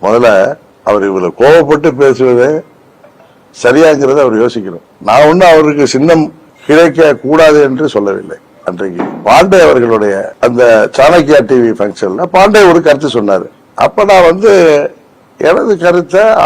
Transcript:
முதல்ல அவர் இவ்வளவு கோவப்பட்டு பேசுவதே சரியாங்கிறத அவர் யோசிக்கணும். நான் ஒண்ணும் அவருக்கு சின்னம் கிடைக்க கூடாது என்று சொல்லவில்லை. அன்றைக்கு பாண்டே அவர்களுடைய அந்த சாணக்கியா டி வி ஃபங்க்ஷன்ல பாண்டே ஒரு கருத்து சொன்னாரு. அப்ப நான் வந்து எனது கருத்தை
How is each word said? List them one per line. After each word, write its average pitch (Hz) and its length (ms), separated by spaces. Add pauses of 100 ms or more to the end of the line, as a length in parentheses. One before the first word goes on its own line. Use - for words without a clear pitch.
முதல்ல 117 260 (600)
அவர் 104 180
இவ்வளவு 92 320
கோவப்பட்டு 151 500 (120)
பேசுவதே 127 460 (1080)
சரியாங்கிறத 143 720
அவர் 110 180
யோசிக்கணும். 98 420 (220)
நான் 127 220
ஒண்ணும் 185 240
அவருக்கு 151 400
சின்னம் 156 300 (440)
கிடைக்க 160 420 (140)
கூடாது 156 340 (100)
என்று 135 280
சொல்லவில்லை. 98 420 (300)
அன்றைக்கு 92 340 (260)
பாண்டே 180 380
அவர்களுடைய 113 500 (320)
அந்த 120 160 (340)
சாணக்கியா 147 520
டி 131 160
வி 113 160
ஃபங்க்ஷன்ல 104 540
பாண்டே 208 260 (100)
ஒரு 160 160
கருத்து 143 300
சொன்னாரு. 98 320 (360)
அப்ப 196 260
நான் 185 180
வந்து 196 240 (840)
எனது 196 360 (100)
கருத்தை 175 380 (220)